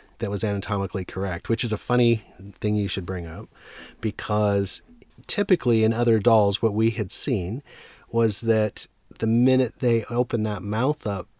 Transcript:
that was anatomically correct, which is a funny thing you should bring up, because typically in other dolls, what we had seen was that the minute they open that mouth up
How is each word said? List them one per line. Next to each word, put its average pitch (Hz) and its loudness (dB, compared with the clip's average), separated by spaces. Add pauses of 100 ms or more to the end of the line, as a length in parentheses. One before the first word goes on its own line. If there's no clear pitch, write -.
(200)
that 104 -4
was 101 -2
anatomically 101 -2
correct, 92 -6
which 117 0
is 107 -2
a 104 0
funny 120 2 (360)
thing 107 0
you 104 0
should 92 -6
bring 90 -6
up, 85 -12 (540)
because 104 0 (460)
typically 123 2
in 110 4
other 113 2
dolls, 104 4
what 107 2
we 110 2
had 110 -6
seen 104 -2 (480)
was 113 2
that 110 0 (340)
the 113 -2
minute 123 4
they 117 2
open 117 -2
that 104 -4
mouth 110 -2
up 98 -4 (120)